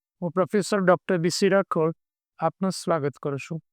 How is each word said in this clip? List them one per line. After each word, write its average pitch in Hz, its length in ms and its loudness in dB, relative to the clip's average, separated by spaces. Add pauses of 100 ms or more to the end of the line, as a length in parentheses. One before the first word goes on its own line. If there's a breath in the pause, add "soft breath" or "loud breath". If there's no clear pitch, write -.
(220)
હું 175 100 -4
પ્રોફેસર 185 460 0
ડોક્ટર 185 400 2
બી 170 120 0
સી 196 200 2
રાઠોડ 175 440 2 (460)
આપનું 175 320 -2
સ્વાગત 151 500 -2
કરું 139 180 -4
છું. 160 220 -10 (120)